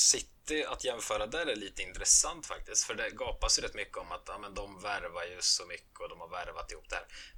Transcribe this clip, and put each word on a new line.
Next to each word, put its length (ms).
City, 580
att 160
jämföra 440
där 180
är 100
lite 280
intressant 640
faktiskt, 380
för 100
det 160
gapas 500
ju 40
rätt 100
mycket 240
om 140
att, 160
ja, 100
men 160
de 280
värvar 420
ju 180
så 240
mycket 340
och 100
de 100
har 80
värvat 440
ihop 180
det 60
här. 100